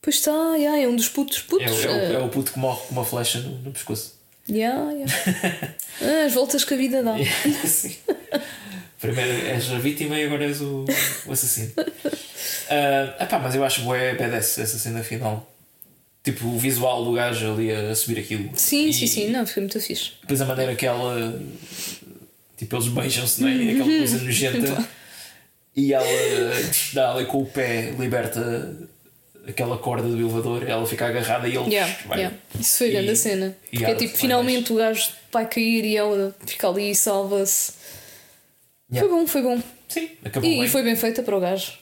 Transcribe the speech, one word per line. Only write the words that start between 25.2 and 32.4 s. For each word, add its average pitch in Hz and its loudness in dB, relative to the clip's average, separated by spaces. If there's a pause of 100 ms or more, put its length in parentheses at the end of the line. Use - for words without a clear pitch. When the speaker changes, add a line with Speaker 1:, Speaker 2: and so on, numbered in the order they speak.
Speaker 2:
E 139 4
ela 131 4 (880)
dá 131 2
ali 127 -2
com 139 -2
o 131 0
pé, 120 -2
liberta 117 -2 (720)
aquela 117 -4
corda 117 -2
do 117 0
elevador, 120 0
ela 113 0
fica 113 -2
agarrada 120 0
e 123 -2
ele 127 0
Speaker 1:
Yeah, 190 2 (120)
Speaker 2:
vai. - -2
Speaker 1:
yeah. 190 -2 (240)